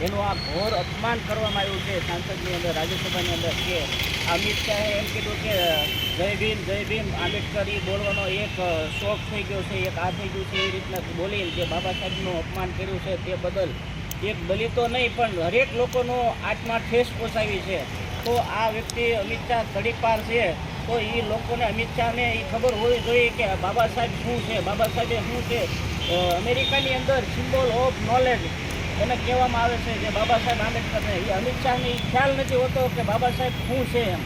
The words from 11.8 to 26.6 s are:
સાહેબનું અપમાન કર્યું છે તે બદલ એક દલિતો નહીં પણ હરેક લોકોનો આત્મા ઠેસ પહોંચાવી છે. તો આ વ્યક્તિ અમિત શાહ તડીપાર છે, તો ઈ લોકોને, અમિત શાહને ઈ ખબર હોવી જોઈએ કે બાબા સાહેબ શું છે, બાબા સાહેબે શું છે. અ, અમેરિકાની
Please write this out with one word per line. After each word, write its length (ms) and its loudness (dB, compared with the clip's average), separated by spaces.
સાહેબનું 440 -4
અપમાન 400 -4
કર્યું 220 -4
છે 160 -2
તે 200 -4
બદલ 340 0
એક 140 -2
દલિતો 400 2
નહીં 280 0
પણ 140 2
હરેક 340 4
લોકોનો 680 2
આત્મા 360 -2
ઠેસ 280 2
પહોંચાવી 500 -2
છે. 220 -2
તો 140 2
આ 200 2
વ્યક્તિ 440 0
અમિત 340 -2
શાહ 160 2
તડીપાર 460 2
છે, 340 2
તો 120 2
ઈ 220 -2
લોકોને, 440 0
અમિત 300 0
શાહને 380 2
ઈ 180 -2
ખબર 220 2
હોવી 260 4
જોઈએ 300 4
કે 160 -2
બાબા 260 2
સાહેબ 240 0
શું 280 -2
છે, 220 -2
બાબા 260 2
સાહેબે 280 0
શું 340 -2
છે. 120 0
અ, 280 4
અમેરિકાની 560 2